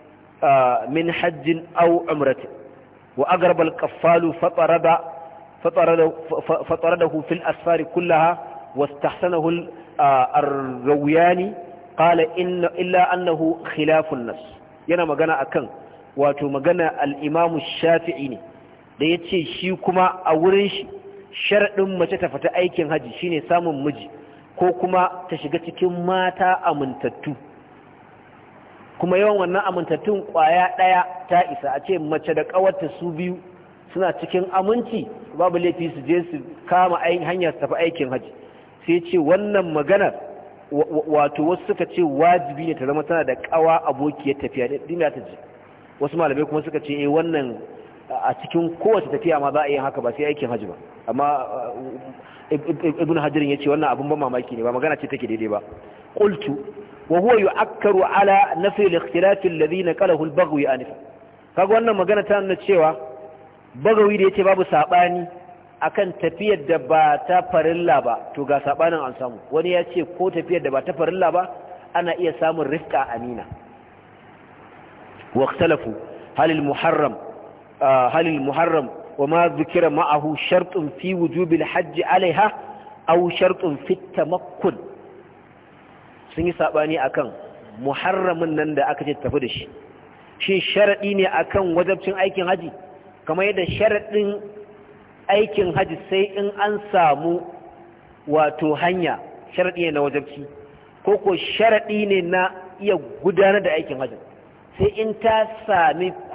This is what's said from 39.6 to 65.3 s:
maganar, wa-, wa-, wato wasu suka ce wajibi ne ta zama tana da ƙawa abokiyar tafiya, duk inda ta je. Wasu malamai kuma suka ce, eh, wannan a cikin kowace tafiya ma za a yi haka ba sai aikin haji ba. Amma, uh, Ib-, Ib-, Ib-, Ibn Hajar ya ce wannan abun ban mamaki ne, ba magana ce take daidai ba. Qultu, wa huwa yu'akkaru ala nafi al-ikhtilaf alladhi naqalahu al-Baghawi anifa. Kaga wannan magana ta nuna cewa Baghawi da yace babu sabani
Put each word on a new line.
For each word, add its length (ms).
maganar, 400
wa-, 160
wa-, 180
wato 380
wasu 220
suka 180
ce 160
wajibi 680
ne 60
ta 120
zama 180
tana 200
da 100
ƙawa 500
abokiyar 560
tafiya, 280
duk 200
inda 240
ta 80
je. 160
Wasu 160
malamai 320
kuma 140
suka 180
ce, 160
eh, 100
wannan 540
a 320
cikin 300
kowace 320
tafiya 280
ma 120
za 80
a 80
yi 80
haka 240
ba 160
sai 160
aikin 160
haji 180
ba. 80
Amma, 360
uh, 300
Ib-, 180
Ib-, 160
Ib-, 160
Ibn 180
Hajar 240
ya 160
ce 100
wannan 220
abun 180
ban 100
mamaki 380
ne, 60
ba 100
magana 240
ce 100
take 200
daidai 240
ba. 100
Qultu, 380
wa 100
huwa 220
yu'akkaru 640
ala 540
nafi 300
al-ikhtilaf 580
alladhi 380
naqalahu 480
al-Baghawi 360
anifa. 280
Kaga 180
wannan 220
magana 300
ta 140
nuna 160
cewa 380
Baghawi 360
da 120
yace 140
babu 200
sabani 600